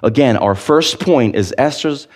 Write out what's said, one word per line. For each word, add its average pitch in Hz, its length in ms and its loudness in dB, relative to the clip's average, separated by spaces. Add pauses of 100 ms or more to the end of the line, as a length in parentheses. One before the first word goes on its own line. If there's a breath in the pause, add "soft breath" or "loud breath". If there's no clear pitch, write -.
Again, 120 320 2
our 101 200 0
first 156 440 0
point 131 380 0
is 95 200 -4
Esther's 143 580 -4